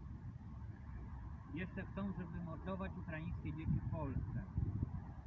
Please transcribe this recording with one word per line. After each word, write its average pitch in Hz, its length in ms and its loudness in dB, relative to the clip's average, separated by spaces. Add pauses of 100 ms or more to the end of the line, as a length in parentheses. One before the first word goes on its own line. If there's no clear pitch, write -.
(1500)
jeszcze 190 280 0
chcą, 196 300 0
żeby 175 320 -2
mordować 180 520 0
ukraińskie 160 560 0
dzieci 151 340 6
w - 40 2
Polsce, 123 540 2 (840)